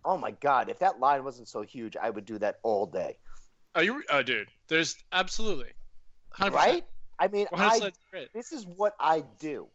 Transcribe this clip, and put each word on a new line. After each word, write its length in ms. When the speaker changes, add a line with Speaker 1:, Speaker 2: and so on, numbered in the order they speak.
Speaker 1:
"Oh 120
my 140
God, 380
if 100
that 220
line 240
wasn't 240
so 120
huge, 360
I 120
would 140
do 160
that 240
all 220
day"? 320
Speaker 2:
Are 80
you, 180
oh, 120
dude, 240
there's 260
absolutely. 600
Hundred 260
percent. 180
Speaker 1:
Right? 100
I 80
mean, 240
Speaker 2:
Water 140
Speaker 1:
I, 140
Speaker 2:
slides 180
are 140
great. 220
Speaker 1:
this 200
is 120
what 320
I 280
do. 360